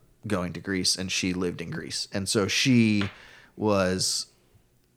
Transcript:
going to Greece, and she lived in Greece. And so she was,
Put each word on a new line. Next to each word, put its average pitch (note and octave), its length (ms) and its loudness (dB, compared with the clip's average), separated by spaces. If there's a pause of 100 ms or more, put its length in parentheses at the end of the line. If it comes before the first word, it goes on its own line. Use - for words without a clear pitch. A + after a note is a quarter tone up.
(260)
going F2+ 280 -2
to E2+ 60 -10
Greece, F#2 360 0
and F#2 160 -4
she F#2 220 0
lived F2 260 -2
in E2 100 -8
Greece. D#2+ 420 -8
And G2 160 -4
so G2 200 2
she G#2+ 640 4 (460)
was, F#2+ 720 0 (720)